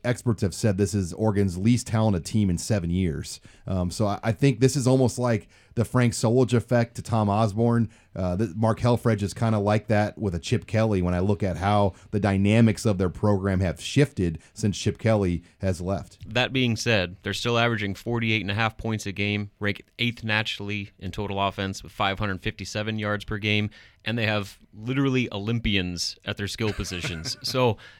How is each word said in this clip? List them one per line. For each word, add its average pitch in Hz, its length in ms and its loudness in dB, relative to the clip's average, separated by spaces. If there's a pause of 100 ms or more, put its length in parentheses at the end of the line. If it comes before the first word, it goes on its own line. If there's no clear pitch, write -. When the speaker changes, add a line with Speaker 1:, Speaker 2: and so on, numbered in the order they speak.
Speaker 1:
experts 120 380 -2
have 92 120 -2
said 101 240 0
this 101 160 2
is 92 180 0
Oregon's 98 460 0
least 117 280 2
talented 107 380 2
team 104 260 2
in 85 80 0
seven 87 320 -2
years. 87 500 -2 (280)
Um, 90 240 -2
so 107 160 -2
I, 98 160 -2
I 113 80 0
think 139 260 2
this 131 160 4
is 127 140 0
almost 131 300 4
like 120 300 0 (260)
the 113 100 0
Frank 120 280 2
Solich 123 420 2
effect 117 420 2
to - 60 -8
Tom 110 260 0
Osborne. 113 600 2 (260)
Uh, 90 220 -2
the, 101 180 -2
Mark 110 240 2
Helfrich 117 440 2
is 98 120 -2
kinda 113 240 0
like 104 300 2
that 104 280 2
with 87 200 -2
a - 20 -6
Chip - 300 -2
Kelly 107 340 2
when 87 120 2
I 87 40 0
look 101 240 0
at 90 140 -2
how 101 380 2 (180)
the 104 80 0
dynamics 104 640 4
of 104 100 2
their 92 120 0
program 98 500 0
have 87 220 -2
shifted 92 580 0 (140)
since 107 260 -2
Chip - 200 -2
Kelly 98 440 2 (160)
has 95 220 -2
left. 90 380 -6 (140)
Speaker 2:
That 120 200 0
being 123 240 2
said, 95 480 0
they're 101 100 -2
still 120 240 0
averaging 104 380 0
forty-eight 113 460 -2
and 95 100 -4
a - 20 -2
half 113 220 0
points 110 300 -4
a 101 60 -4
game, 101 460 -2
rank 104 240 -4 (160)
eighth 120 240 -2
nationally 104 680 -4 (100)
in 95 100 -8
total 98 340 -2
offense 95 380 -4
with - 80 -18
five 98 300 -2
hundred 98 220 -4
fifty-seven 107 580 -6
yards 104 240 -4
per 107 140 -6
game, 104 320 0 (340)
and 113 120 -2
they 110 100 0
have 107 320 -2 (140)
literally 127 600 0
Olympians 101 920 -2
at 101 120 -4
their 101 120 -4
skill 107 240 -2
positions. 87 680 -6
Speaker 1:
<laughs> - 20 -12
Speaker 2:
So, 127 360 0 (220)